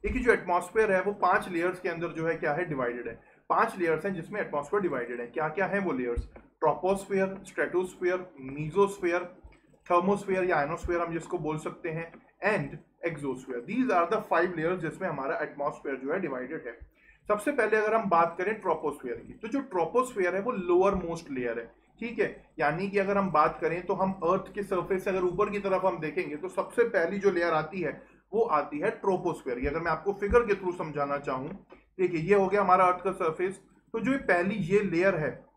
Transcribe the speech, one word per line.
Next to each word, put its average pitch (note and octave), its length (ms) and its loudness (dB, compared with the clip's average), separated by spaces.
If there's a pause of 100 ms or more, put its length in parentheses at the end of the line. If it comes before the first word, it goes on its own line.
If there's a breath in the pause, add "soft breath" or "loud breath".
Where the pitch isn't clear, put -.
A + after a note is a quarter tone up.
देखिए A3+ 200 -2
जो A#3+ 100 6
atmosphere F#3 580 2
है F#3 100 4
वो G3 100 0 (100)
पांच G3 280 4
layers F3 300 0
के F#3 100 -2
अंदर E3 220 -4
जो D#3+ 160 -4
है E3 80 0
क्या D#3 180 -2
है F3 160 -2
डिवाइडेड B2 380 -4
है, A2+ 60 -8 (360 soft breath)
पांच G3+ 300 2
layers E3 260 0
हैं G3 80 -2
जिसमें F3 280 -8
atmosphere D3+ 420 -2
डिवाइडेड B2 380 -4
है। A#2+ 60 -8
क्या D#3 220 -2
क्या F#3 160 -2
है F#3+ 140 -2
वो F3+ 140 -2
लेयर्स? A#2+ 300 -2 (360 loud breath)
troposphere, F#3+ 760 0 (120)
stratosphere, F3+ 800 -2 (260)
mesosphere, F3 720 2 (640 soft breath)
thermosphere F#3 560 2
या F3+ 140 2
आयनोस्फीयर E3 440 -2
हम E3 120 -2
जिसको E3 260 -6
बोल D3+ 200 -4
सकते E3+ 300 -8
हैं, E3 220 -8 (340 loud breath)
and F#3+ 260 0 (360)
exosphere। C3+ 580 -6
These A#3+ 260 0
are E3+ 200 4
the G#3+ 80 2 (100)
five F3 280 2
layers E3+ 240 -2
जिसमें E3 280 -4
हमारा C#3+ 340 -4
atmosphere C#3+ 540 -4
जो C3+ 160 -4
है F#3+ 80 0
divided C3+ 460 -6
है। A#2 100 -12 (520 soft breath)
सबसे G#3 220 0
पहले G#3+ 260 2
अगर G#3+ 180 2
हम G3+ 140 2
बात E3+ 280 4
करें F#3+ 240 -2
troposphere C#3+ 560 -2
की, A#2 160 -16
तो - 140 -12
जो A#3+ 120 -2 (140)
troposphere F#3 640 0
है G3 60 0
वो A#3+ 100 -2
लोअर F#3+ 460 4
most E3 340 -6
layer A#2+ 280 -2
है, A#2 60 -8 (340 soft breath)
ठीक A3+ 200 -8
है, D3 100 2 (300 loud breath)
यानी D#3+ 300 0
कि G3 100 -2
अगर G3 180 2
हम F#3 140 0
बात D#3+ 300 4
करें E3+ 240 -2
तो G3 80 0
हम F#3+ 180 0 (120)
earth F3+ 300 0
के G#3 100 -6
surface F#3 400 -2
से G#3 60 0
अगर F#3 140 0
ऊपर F#3 260 0
की G3+ 100 -4
तरफ F#3+ 260 0
हम F3 140 2
देखेंगे D3+ 380 -4
तो F3+ 120 -8
सबसे G3 380 0
पहली F#3 320 0
जो G3 120 4
layer F3 220 2
आती D#3 280 -2
है C#3+ 100 -2 (400 loud breath)
वो A3+ 120 2 (100)
आती D3 260 0
है F#3+ 120 2
troposphere। E3+ 680 -2
ये C3+ 80 -2
अगर D3 120 -2
मैं E3 120 -2
आपको G3 300 -2
figure A3+ 240 6
के G3+ 100 2
through F#3 220 -4
समझाना C#3+ 420 -2
चाहूँ, C#3 300 -4 (500 loud breath)
देखिए F3 220 0
ये F#3 140 6
हो F#3+ 120 6
गया G3+ 140 2
हमारा F#3 240 6
earth F3+ 180 2
का F#3+ 100 0
सरफेस, F3+ 480 -2 (320 soft breath)
तो A3+ 60 -2
जो A3 120 0
ये C#4 60 2 (100)
पहली F#3 280 4 (100)
ये G3 160 4
layer F3+ 340 2
है D3+ 160 -2 (260)